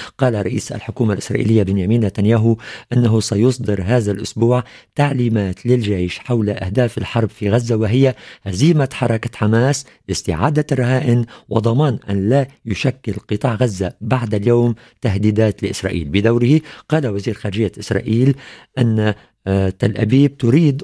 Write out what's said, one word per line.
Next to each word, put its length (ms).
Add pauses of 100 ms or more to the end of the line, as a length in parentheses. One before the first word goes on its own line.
(180)
قال 280
رئيس 260
الحكومة 420
الإسرائيلية 500
بنيامين 420
نتنياهو 520 (360)
أنه 260
سيصدر 680
هذا 260
الأسبوع 520 (320)
تعليمات 720
للجيش 540
حول 300
أهداف 480
الحرب 320
في 200
غزة، 260
وهي 400 (280)
هزيمة 500
حركة 440
حماس، 480 (260)
استعادة 600
الرهائن، 540 (240)
وضمان 500 (100)
أن 200
لا 180 (180)
يشكل 480 (160)
قطاع 260
غزة 460
بعد 320
اليوم 420 (260)
تهديدات 600
لإسرائيل. 460
بدوره 520 (280)
قال 100
وزير 340
خارجية 460
إسرائيل 560 (420)
أن، 360 (340)
آه، 220
تل 280
أبيب 400
تريد 460